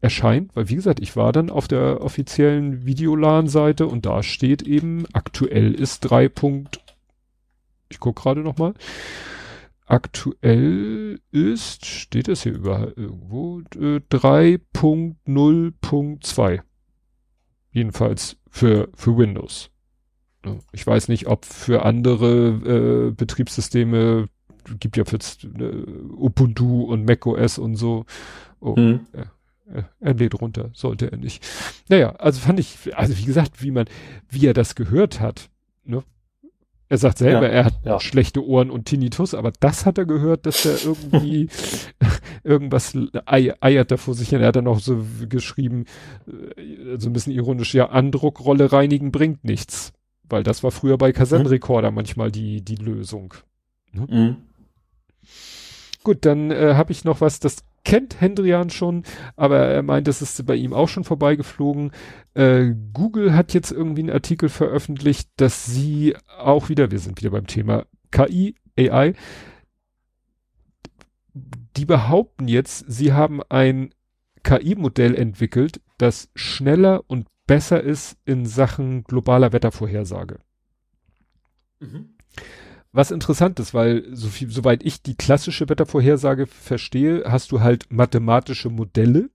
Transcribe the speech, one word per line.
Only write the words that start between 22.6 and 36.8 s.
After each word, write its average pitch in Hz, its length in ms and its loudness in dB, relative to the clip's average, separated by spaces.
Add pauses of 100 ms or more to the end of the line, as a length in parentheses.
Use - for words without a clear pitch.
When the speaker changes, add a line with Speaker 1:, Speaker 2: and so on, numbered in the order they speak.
Speaker 1:
äh, - 20 -6
Betriebssysteme, 113 1160 0 (500)
gibt 110 180 -6
ja 110 80 0
für, - 120 -4
äh, - 680 -10 (300)
Ubuntu 123 680 2
und 113 220 -2
Mac 117 220 2
O 117 80 0
S 117 240 -2
und 113 160 -6
so. 113 300 -4 (540)
Oh, 110 160 -4
Speaker 2:
Mhm. 117 260 4 (120)
Speaker 1:
er, - 180 -14 (400)
er, 107 180 -8 (100)
er 156 160 0
lädt 113 260 -2
runter, 117 320 -8
sollte 117 380 -6
er 117 60 -12
nicht. 123 280 -12 (420)
Naja, 160 280 4
also 131 240 0
fand 160 200 2
ich, - 360 -8
also - 200 0
wie 98 100 -6
gesagt, 139 360 0
wie 135 80 -6
man, 123 160 0 (420)
wie 131 200 2
er 123 80 4
das 117 180 0
gehört 120 460 0
hat, 110 300 -6 (340)
ne? 120 200 -6 (840)